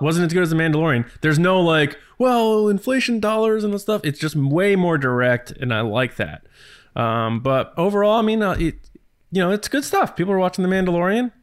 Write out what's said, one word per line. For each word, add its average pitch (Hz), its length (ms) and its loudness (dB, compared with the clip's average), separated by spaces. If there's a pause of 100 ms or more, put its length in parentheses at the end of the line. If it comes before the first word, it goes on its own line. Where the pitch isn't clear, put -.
wasn't 165 260 0
as 160 60 -4
good 185 100 2
as 160 80 -2
The 165 40 0
Mandalorian. 156 540 0 (120)
There's 156 180 2
no, 185 200 4
like, 160 380 2 (220)
"Well, 220 500 2
inflation 240 500 0
dollars 220 440 0
and 208 100 -2
the 202 60 -4
stuff." 208 260 -2
It's 147 140 -4
just 156 160 -4
way 160 400 2
more 175 240 2
direct, 123 600 0
and 127 140 -2
I 107 80 0
like 117 360 -2
that. 80 280 -8 (500)
Um, 113 440 -2
but 131 380 0
overall, 202 420 2
I - 20 0
mean, 220 220 0
uh, 190 160 0
it, 143 160 -2 (560)
you 185 100 0
know, 175 80 2
it's 208 180 -2
good 277 160 -2
stuff. - 320 -2
People 180 180 -2
are 190 60 2
watching 185 240 0
The 185 100 0
Mandalorian, 190 580 0 (120)